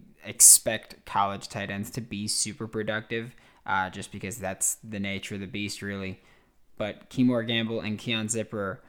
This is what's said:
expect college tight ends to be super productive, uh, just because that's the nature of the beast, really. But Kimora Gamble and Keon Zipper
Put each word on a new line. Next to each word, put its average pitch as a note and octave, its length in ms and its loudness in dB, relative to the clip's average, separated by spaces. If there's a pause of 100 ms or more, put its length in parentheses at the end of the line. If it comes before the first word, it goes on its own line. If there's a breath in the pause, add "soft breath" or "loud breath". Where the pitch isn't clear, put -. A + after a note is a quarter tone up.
(260)
expect - 800 6
college G2 440 0
tight G2+ 200 -4
ends G2+ 220 -4
to A#2+ 100 -4
be G#2+ 260 -6
super G#2+ 400 -2
productive, A2 680 -4 (300 soft breath)
uh, F#2+ 240 0
just F#2+ 220 -10
because G2 260 -8
that's F#2+ 460 -2
the G#2+ 160 -6
nature G2 360 -4
of G2 60 -6
the G2 60 -8
beast, G2+ 340 -6
really. G2 400 -6 (560 soft breath)
But - 320 -8
Kimora B2 380 4
Gamble A2+ 340 0
and G#2 180 -4
Keon A2+ 300 -2
Zipper G#2 600 -4